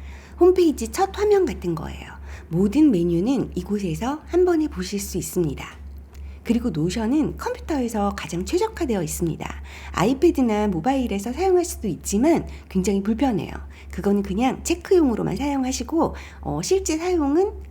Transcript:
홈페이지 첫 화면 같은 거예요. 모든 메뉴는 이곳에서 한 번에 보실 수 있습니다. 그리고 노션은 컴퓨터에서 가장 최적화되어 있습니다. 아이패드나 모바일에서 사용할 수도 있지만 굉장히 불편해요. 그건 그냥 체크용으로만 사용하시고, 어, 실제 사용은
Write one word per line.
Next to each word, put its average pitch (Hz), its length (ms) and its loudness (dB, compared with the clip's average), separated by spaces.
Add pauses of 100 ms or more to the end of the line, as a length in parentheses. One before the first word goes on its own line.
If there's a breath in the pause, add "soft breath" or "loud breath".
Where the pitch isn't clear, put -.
(400 loud breath)
홈페이지 339 480 4
첫 392 300 -2
화면 403 260 6
같은 180 300 -2
거예요. 139 340 -8 (400 loud breath)
모든 214 420 4
메뉴는 175 640 2
이곳에서 202 680 -4
한 359 220 4
번에 311 220 2
보실 185 300 -6
수 196 200 -6
있습니다. 160 600 -4 (600 loud breath)
그리고 240 280 0
노션은 214 680 0
컴퓨터에서 226 800 -2
가장 175 280 -6
최적화되어 302 580 0
있습니다. - 600 -4 (300 loud breath)
아이패드나 226 760 2
모바일에서 208 640 -2
사용할 359 320 4
수도 - 220 -6
있지만 208 600 2 (220 loud breath)
굉장히 196 340 0
불편해요. 226 500 0 (380 loud breath)
그건 202 320 0
그냥 214 420 -2
체크용으로만 247 720 2
사용하시고, 277 800 -2 (260 loud breath)
어, 147 220 -4
실제 381 340 0
사용은 339 560 2 (180)